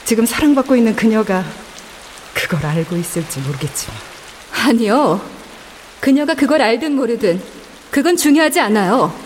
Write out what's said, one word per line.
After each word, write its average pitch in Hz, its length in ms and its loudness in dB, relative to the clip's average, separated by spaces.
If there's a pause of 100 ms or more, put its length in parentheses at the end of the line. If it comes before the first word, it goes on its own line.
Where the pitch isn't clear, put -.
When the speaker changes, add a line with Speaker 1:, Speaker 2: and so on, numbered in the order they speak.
Speaker 1:
지금 226 220 2
사랑받고 269 500 2
있는 226 220 2
그녀가 208 480 0 (880)
그걸 156 320 -4
알고 165 320 -2
있을지 170 420 -6
모르겠지만. 135 560 -8 (560)
Speaker 2:
아니요. 226 720 2 (800)
그녀가 294 320 2
그걸 294 280 2
알든 240 320 0
모르든 226 480 0 (480)
그건 330 280 2
중요하지 311 420 4
않아요. 208 680 2